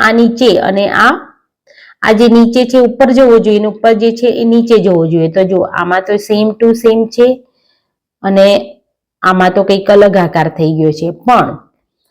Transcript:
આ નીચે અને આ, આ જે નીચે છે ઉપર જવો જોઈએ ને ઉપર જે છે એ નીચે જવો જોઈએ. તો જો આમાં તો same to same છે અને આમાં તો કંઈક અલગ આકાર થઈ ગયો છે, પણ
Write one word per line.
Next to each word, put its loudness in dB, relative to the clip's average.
આ 0
નીચે 2
અને -2
આ, 0
આ 0
જે 4
નીચે 2
છે 2
ઉપર 0
જવો 4
જોઈએ 0
ને -4
ઉપર 2
જે 0
છે -4
એ -2
નીચે 2
જવો 0
જોઈએ. -2
તો 0
જો -2
આમાં -4
તો -2
same -2
to 2
same 0
છે 0
અને 2
આમાં 0
તો 0
કંઈક -2
અલગ 4
આકાર -2
થઈ -2
ગયો 0
છે, -8
પણ 0